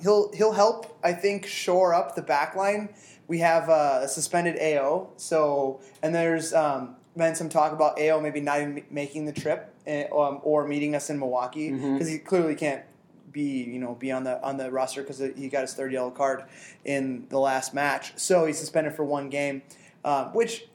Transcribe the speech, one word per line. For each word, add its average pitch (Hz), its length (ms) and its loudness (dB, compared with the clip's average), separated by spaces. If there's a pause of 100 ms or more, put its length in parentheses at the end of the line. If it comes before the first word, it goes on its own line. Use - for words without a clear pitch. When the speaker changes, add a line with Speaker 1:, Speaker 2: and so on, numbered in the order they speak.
Speaker 1:
he'll, 208 320 4
he'll 208 180 4
help, 214 500 2
I 175 120 2
think, 202 320 -2
shore 180 480 2
up 180 220 0
the 170 80 -4
back 147 320 0
line. 202 340 0 (380)
We 170 120 -2
have, 165 300 4
uh, 143 340 6
a 139 60 -2
suspended 170 480 0
A 151 240 2
O, 165 340 0
so, 143 640 0 (240)
and 160 100 0
there's, 165 400 0
um, 139 440 2 (200)
been 165 180 2
some 165 140 -4
talk 156 220 4
about 156 260 2
Ayo 156 240 4
maybe 151 200 -2
not 143 200 0
even 147 140 -4
ma-, 143 60 -8 (100)
making 147 340 -6
the 151 80 -6
trip, - 400 -4 (140)
eh, 147 260 -4
um, 139 300 2
or 151 240 2
meeting 147 280 -2
us 143 140 -4
in 147 100 -4
Milwaukee, 127 520 -4
Speaker 2:
Mm-hmm. 135 260 -2
Speaker 1:
'cause 160 100 -2
he 156 120 -6
clearly 160 360 0
can't 143 280 -4 (480)
be, 139 320 -4
you 120 160 -8
know, 123 160 -6
be 131 160 -6
on 131 120 -2
the, 127 200 -4
on 135 140 -4
the 131 140 -6
roster 131 320 -2
'cause 135 180 -10 (140)
he 135 140 -8
got 139 120 0
his 131 120 -6
third 135 180 -6
yellow 127 200 -2
card 135 320 -2 (420)
in 135 440 -4
the 135 100 0
last 131 340 0
match. 139 420 -2
So 175 300 4
he's 151 120 0
suspended 156 380 -2
for 156 80 -2
one 139 260 -4
game, 139 320 -4 (420)
uh, 139 280 0
which - 440 -2